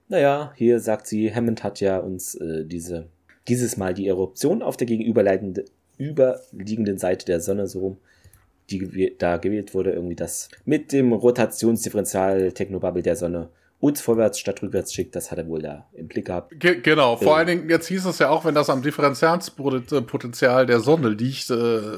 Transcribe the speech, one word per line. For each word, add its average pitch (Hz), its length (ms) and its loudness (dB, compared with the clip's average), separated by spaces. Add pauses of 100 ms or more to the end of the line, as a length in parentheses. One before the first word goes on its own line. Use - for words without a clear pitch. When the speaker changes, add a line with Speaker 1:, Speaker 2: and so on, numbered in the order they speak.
Speaker 1:
"Naja, 143 460 2
hier", 120 240 4
sagt 107 300 -2
sie, 107 260 0
"Hammond 117 300 -2
hat 101 160 -6
ja 95 180 2
uns, 90 380 -8
äh, 80 280 -6
diese, 82 420 -10 (420)
dieses 123 280 0
Mal 92 180 -2
die 98 120 -4
Eruption 101 560 0
auf - 140 -4
der 127 100 -2
gegenüberleitende-, 107 800 2 (340)
überliegenden 110 1000 0
Seite 92 280 -2
der 87 140 0
Sonne 98 260 -2
so 90 140 -8
rum, 95 160 -4 (760)
die 95 80 -4
gew-, 92 400 -2
da 85 200 0
gewählt 98 360 -4
wurde, 95 180 0
irgendwie 87 240 -6
das - 320 -8 (160)
mit 151 280 -2
dem 131 200 4
Rotationsdifferential 101 1400 0
Technobubble 92 500 -4
der 85 140 0
Sonne 85 320 -6 (320)
uns 147 200 2
vorwärts 113 380 2
statt - 240 -6
rückwärts 95 320 -4
schickt, - 200 -6
das - 160 -8
hat 80 60 -6
er 82 100 -6
wohl 80 140 -6
da 73 320 -12
im 80 160 -16
Blick - 180 -6
gehabt." 90 320 -8
Speaker 2:
Ge-, 175 220 2
genau, 139 360 4
vor 151 180 4
Speaker 1:
Äh. 156 40 6
Speaker 2:
allen 165 80 2
Dingen, 170 220 -2
jetzt 165 200 2
hieß 185 180 -4
es 175 120 -2
ja 139 120 4
auch, 160 160 0
wenn 156 80 2
das 147 160 2
am 131 100 0
Differentialspotenzial 131 1900 0
der 120 140 4
Sonne 135 300 4
liegt, 123 400 -4
äh, 117 300 2 (180)